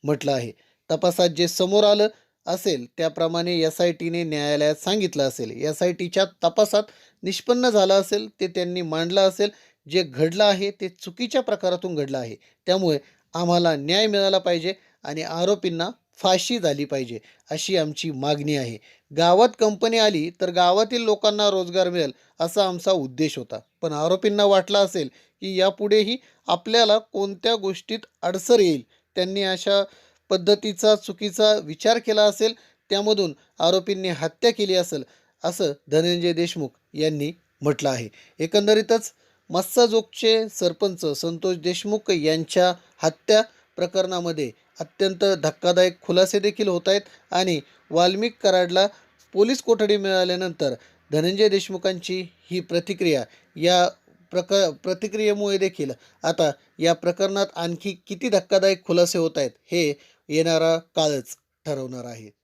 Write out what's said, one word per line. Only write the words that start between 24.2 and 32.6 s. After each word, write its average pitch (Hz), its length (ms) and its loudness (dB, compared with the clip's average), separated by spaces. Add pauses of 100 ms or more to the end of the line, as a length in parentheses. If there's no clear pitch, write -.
वाटलं 196 340 4
असेल 190 300 0 (320)
की 190 160 -6
यापुढेही 208 600 2 (300)
आपल्याला 220 520 2
कोणत्या 202 560 -4
गोष्टीत 202 440 -6 (240)
अडसर 190 380 2
येईल, 160 220 4 (320)
त्यांनी 190 280 -2
अशा 196 420 0 (440)
पद्धतीचा 202 680 2
चुकीचा 208 580 0
विचार 208 440 -2
केला 214 240 0
असेल, 208 320 2 (360)